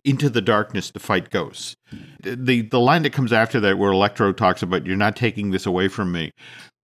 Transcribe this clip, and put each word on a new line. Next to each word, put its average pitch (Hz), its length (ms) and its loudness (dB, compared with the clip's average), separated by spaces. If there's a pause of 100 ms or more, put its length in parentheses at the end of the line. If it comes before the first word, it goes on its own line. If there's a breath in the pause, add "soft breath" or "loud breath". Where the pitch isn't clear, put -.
into 139 240 0
the 113 140 0
darkness 104 480 -2
to - 80 -16
fight - 320 -4
ghosts." - 460 -8 (460 loud breath)
The, 107 120 -8
the, 127 280 2
the 120 180 0
line 151 220 4
that 143 100 -2
comes 120 200 0
after 113 280 2
that 98 180 2
where 101 140 2
Electro 101 400 2
talks - 320 0
about, 92 200 -2
"You're 92 120 -4
not 104 180 0
taking 101 380 -2
this 92 140 -2
away 92 200 0
from 95 240 -4
me." 85 220 -6 (520 loud breath)